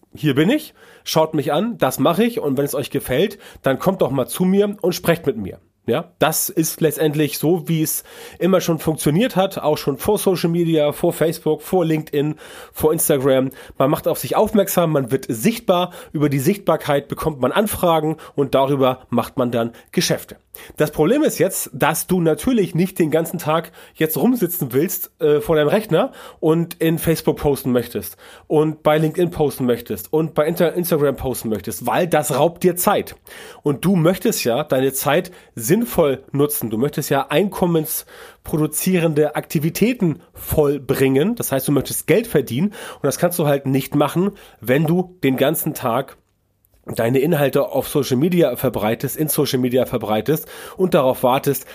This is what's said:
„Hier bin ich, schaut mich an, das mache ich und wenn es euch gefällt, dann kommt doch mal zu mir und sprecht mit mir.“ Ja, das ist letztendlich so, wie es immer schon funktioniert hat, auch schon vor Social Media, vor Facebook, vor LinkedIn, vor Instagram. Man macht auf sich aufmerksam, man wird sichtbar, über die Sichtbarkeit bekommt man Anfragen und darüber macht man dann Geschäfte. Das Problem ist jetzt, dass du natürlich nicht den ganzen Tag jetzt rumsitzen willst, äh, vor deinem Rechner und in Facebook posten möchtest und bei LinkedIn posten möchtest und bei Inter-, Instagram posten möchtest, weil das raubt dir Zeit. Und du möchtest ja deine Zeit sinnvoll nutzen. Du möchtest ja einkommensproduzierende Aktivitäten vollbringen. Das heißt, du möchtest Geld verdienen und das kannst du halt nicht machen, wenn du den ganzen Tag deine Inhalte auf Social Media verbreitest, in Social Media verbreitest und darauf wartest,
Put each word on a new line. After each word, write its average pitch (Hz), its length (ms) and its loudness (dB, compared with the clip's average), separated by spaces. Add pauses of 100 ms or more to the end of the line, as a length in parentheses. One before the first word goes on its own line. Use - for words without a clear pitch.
(140)
„Hier 147 220 0
bin 175 160 4
ich, - 240 -2 (280)
schaut 160 300 0
mich 147 180 -2
an, 196 280 -2
das 131 180 0
mache 160 260 2
ich 233 160 0
und 139 160 -2
wenn 139 100 0
es 139 100 -4
euch 131 160 -6
gefällt, 135 480 -2 (240)
dann 135 160 0
kommt 185 240 0
doch 131 80 0
mal 131 160 0
zu - 180 -2
mir 202 360 2
und 180 120 0
sprecht 170 320 -2
mit 127 120 0
mir.“ 98 200 -8 (300)
Ja, 139 320 -2
das 160 300 0
ist - 320 -2
letztendlich 151 580 0
so, 156 280 0
wie 160 140 0
es - 220 -4 (340)
immer 180 240 2
schon 170 160 0
funktioniert 151 580 0
hat, 135 220 0
auch 151 220 0
schon - 180 -4
vor 208 220 0
Social 175 320 0
Media, 165 400 2
vor 170 220 -2
Facebook, 156 500 -2
vor 185 200 0
LinkedIn, 151 520 -2 (360)
vor - 220 0
Instagram. 135 560 2 (300)
Man 135 100 4
macht 156 180 -2
auf 156 120 0
sich - 160 -6
aufmerksam, 190 560 2
man 139 180 0
wird 131 180 -2
sichtbar, 175 600 0 (220)
über 147 180 0
die 139 80 0
Sichtbarkeit 151 680 0
bekommt 151 320 -6
man 123 120 2
Anfragen 160 680 0 (180)
und 135 180 0
darüber 131 560 2
macht 117 280 -2
man 123 120 0
dann 117 220 -2 (200)
Geschäfte. - 440 -2 (420)
Das 156 140 0
Problem 226 320 4
ist - 160 0
jetzt, - 340 -2
dass 147 340 0
du 180 140 2
natürlich 170 540 2
nicht 180 240 0
den 160 120 2
ganzen 165 280 0
Tag 156 320 -2 (240)
jetzt 156 220 -2
rumsitzen 170 560 0
willst, 160 380 -2 (100)
äh, 151 200 4
vor 160 140 0
deinem 147 140 2
Rechner 208 420 0 (280)
und 165 360 0
in 165 240 0
Facebook 160 380 0
posten 139 340 -2
möchtest 117 460 -4 (300)
und 156 360 0
bei 151 140 4
LinkedIn 156 340 0
posten 139 340 -2
möchtest 117 460 -4
und 156 220 0
bei 151 120 2
Inter-, 165 280 0
Instagram 147 420 0
posten 123 340 -6
möchtest, 107 360 -6
weil 120 220 0
das 151 300 0
raubt 170 260 2
dir 175 120 2
Zeit. 175 400 0 (480)
Und 147 220 -2
du 190 100 2
möchtest 185 480 2
ja 123 220 0
deine 135 260 0
Zeit 147 400 0 (240)
sinnvoll 147 760 0
nutzen. 143 380 0
Du 110 80 -4
möchtest 143 320 -2
ja 139 200 0
einkommensproduzierende 160 2000 -2
Aktivitäten 165 840 0 (140)
vollbringen. 139 1040 2
Das - 180 -4
heißt, 135 140 -2
du 147 40 2
möchtest - 360 -2
Geld 214 200 2
verdienen 143 460 0 (220)
und - 80 -8
das 139 140 0
kannst 175 220 0
du 151 80 0
halt 143 180 0
nicht 135 300 -2
machen, 160 360 2 (280)
wenn 131 260 2
du 180 380 0
den 131 140 2
ganzen 147 360 0
Tag 127 440 -4 (760)
deine 120 240 0
Inhalte 143 500 2
auf 123 180 -2
Social 127 300 0
Media 156 380 2
verbreitest, 123 600 -2
in 156 120 -2
Social 139 320 0
Media 127 260 0
verbreitest 110 600 -2 (280)
und 185 200 2
darauf 131 260 2
wartest, 131 540 0